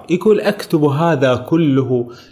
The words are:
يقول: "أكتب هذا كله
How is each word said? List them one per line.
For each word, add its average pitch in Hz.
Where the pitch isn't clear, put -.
يقول: 208
"أكتب 185
هذا 139
كله 127